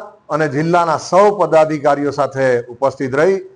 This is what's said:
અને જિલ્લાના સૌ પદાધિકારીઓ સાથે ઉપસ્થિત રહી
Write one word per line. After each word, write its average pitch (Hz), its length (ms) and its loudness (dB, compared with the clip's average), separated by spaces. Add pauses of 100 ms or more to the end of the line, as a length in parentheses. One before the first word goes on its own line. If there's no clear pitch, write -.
(300)
અને 156 180 -2
જિલ્લાના 160 500 0
સૌ 202 400 2
પદાધિકારીઓ 151 760 0
સાથે 135 500 -2
ઉપસ્થિત 123 540 -4
રહી 180 220 2 (180)